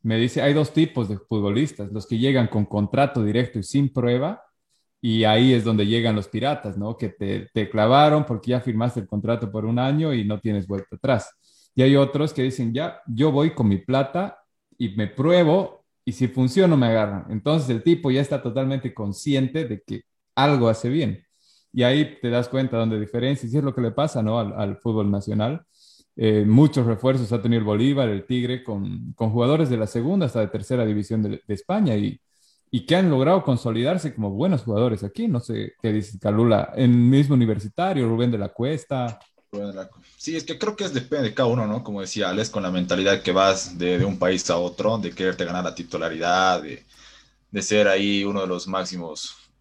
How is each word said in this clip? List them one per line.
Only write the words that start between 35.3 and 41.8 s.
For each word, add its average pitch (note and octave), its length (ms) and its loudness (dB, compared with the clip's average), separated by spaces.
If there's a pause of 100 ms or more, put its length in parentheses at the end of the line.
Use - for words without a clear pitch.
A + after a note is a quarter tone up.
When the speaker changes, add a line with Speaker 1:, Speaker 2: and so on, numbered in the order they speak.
Speaker 1:
sé A2 420 -6
qué A2 120 0
dice G2+ 260 -4
Calula, G#2+ 560 2
en B2 340 6
mismo C#3 260 6
Universitario, A#2 760 0
Rubén A#2 220 2
de A2+ 60 -2
la G2 120 -4
Cuesta. B2+ 680 -6 (360)
Speaker 2:
Rubén G2+ 160 -8
de F#2+ 40 -12
la F#2+ 140 -12
Cu-, - 140 -20 (160)
sí, D#3+ 180 -8
es D3+ 80 -6
que - 160 -10
creo G#3 160 -4
que G3+ 80 -6
es, F3 100 -6
depende C3 360 -2
de - 40 -8
cada C3 140 2
uno, A#2 180 0
¿no? A2 200 -4